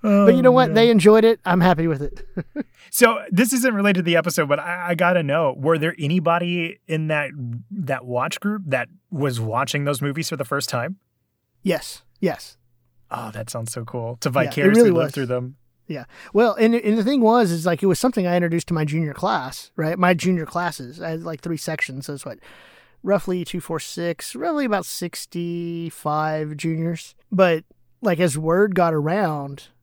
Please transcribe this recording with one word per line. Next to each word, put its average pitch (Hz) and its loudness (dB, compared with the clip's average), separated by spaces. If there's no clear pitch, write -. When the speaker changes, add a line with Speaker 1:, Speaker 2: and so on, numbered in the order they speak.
Speaker 1:
Oh, 202 6
Speaker 2:
but 233 10
you 262 2
know 254 8
what? 254 6
Speaker 1:
man. 208 0
Speaker 2:
They 226 6
enjoyed 214 6
it. 226 4
I'm 180 4
happy 170 4
with 143 -2
it. - -8
<laughs> - -10
Speaker 1:
So 233 4
this 220 2
isn't 247 2
related 202 2
to - -2
the 170 2
episode, 160 0
but 143 2
I, 175 -8
I 175 0
gotta 175 2
know, 143 0
were 147 0
there 160 -2
anybody 170 -2
in 160 -4
that, 147 -2
that 139 -6
watch 127 -4
group 208 -6
that 127 -4
was 135 -4
watching 123 -4
those 143 -2
movies 143 -4
for 156 -8
the 135 -6
first 139 -6
time? 135 -6
Speaker 2:
Yes. - -4
Yes. - -6
Speaker 1:
Oh, 113 -8
that 110 -12
sounds 113 -10
so 117 -10
cool 120 -10
to 143 -4
Speaker 2:
Yeah, 135 2
it - 2
Speaker 1:
vicariously 202 4
Speaker 2:
really 220 8
Speaker 1:
live 165 2
Speaker 2:
was. 143 -4
Speaker 1:
through 135 -6
them. 127 -6
Speaker 2:
Yeah. 139 -10
Well, 214 4
and, 226 4
and 226 2
the 220 0
thing 262 2
was, 220 4
is, 165 -2
like, 170 0
it - 2
was 185 2
something 233 0
I 175 0
introduced 170 0
to 170 0
my 156 0
junior 151 -2
class, 160 -6
right? 165 -4
My 180 4
junior 170 -2
classes, 160 -8
I 170 -8
had, 160 -8
like, 165 -12
three 170 -6
sections. 143 -8
So 143 -8
it's 139 -16
what, - -16
roughly 185 -2
two, 180 -8
four, 160 -8
six, - -8
roughly 294 -4
about 202 -2
sixty-five 165 -6
juniors. 165 -4
But 175 2
like, 180 0
as 160 2
word 175 2
got 170 4
around 151 -2